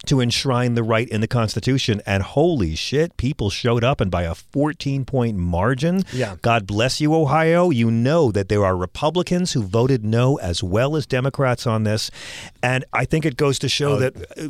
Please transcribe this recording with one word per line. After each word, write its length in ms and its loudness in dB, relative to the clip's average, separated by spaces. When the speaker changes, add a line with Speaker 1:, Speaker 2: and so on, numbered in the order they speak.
Speaker 1:
to 140 4
enshrine 540 0
the 80 0
right 260 0
in 120 -2
the 80 0
Constitution." 760 0
And 200 0
holy 500 2
shit, 420 -2
people 320 -2
showed 360 0
up, 160 0
and 100 0
by 140 -2
a 100 -4
fourteen 720 -4
point 340 -2
margin. 640 0
Speaker 2:
Yeah. 300 -4
Speaker 1:
God 240 2
bless 340 -2
you, 140 2
Ohio. 560 2
You 220 2
know 400 4
that 160 0
there 160 2
are 120 2
Republicans 760 -2
who 100 0
voted 420 2
no 360 2
as 240 -4
well 320 0
as 100 -2
Democrats 580 -2
on 200 0
this. 260 -2
And 320 -2
I 120 -2
think 200 0
it 120 -2
goes 240 2
to 80 -4
show 240 0
Speaker 2:
Oh. 80 0
Speaker 1:
that, 160 -2
uh, 140 -10